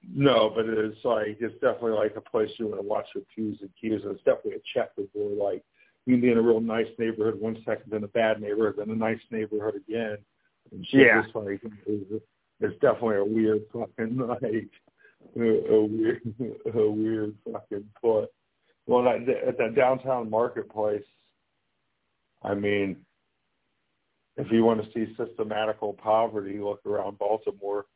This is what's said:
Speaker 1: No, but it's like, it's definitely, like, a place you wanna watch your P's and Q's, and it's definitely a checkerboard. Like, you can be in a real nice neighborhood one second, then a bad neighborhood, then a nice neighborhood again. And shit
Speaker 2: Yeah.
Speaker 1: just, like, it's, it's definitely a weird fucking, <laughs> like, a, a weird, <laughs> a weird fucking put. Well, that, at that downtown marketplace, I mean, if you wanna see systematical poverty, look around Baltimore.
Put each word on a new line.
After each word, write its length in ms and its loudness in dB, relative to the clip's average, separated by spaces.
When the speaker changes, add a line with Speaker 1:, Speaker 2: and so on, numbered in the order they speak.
Speaker 1:
No, 400 6
but 120 0
it's 380 -2
like, 360 0
it's 200 -4
definitely, 320 0
like, 240 0
a 40 -10
place 380 -2
you 100 -4
wanna 140 -6
watch 320 -4
your 100 -10
P's 260 -6
and 100 -16
Q's, 220 -2
and 100 -8
it's 120 -12
definitely 300 0
a 60 -8
checkerboard. 640 -4
Like, 240 -2
you 80 4
can 60 4
be 100 4
in 80 4
a 40 4
real 180 6
nice 280 -2
neighborhood 420 -2
one 240 -4
second, 260 -6
then 120 -4
a 60 -8
bad 320 2
neighborhood, 380 0
then 120 -6
a 60 -4
nice 240 -2
neighborhood 460 -4
again. 420 -6
And 160 -12
shit 200 8
Speaker 2:
Yeah. 160 8
Speaker 1:
just, 140 -8
like, 240 -6
it's, 380 -6
it's 200 -4
definitely 360 2
a 80 2
weird 380 2
fucking, 440 -6
<laughs> 160 -2
like, 100 -4
a, 1300 -2
a 120 6
weird, 360 0
<laughs> 340 -6
a 160 4
weird 540 -2
fucking 440 -10
put. 280 2
Well, 180 4
that, 240 2
at 300 -2
that 180 0
downtown 520 2
marketplace, 760 -2
I 120 -4
mean, 520 -2
if 140 -6
you 140 4
wanna 280 2
see 240 -6
systematical 760 -4
poverty, 680 -2
look 260 -8
around 340 -4
Baltimore. 760 -4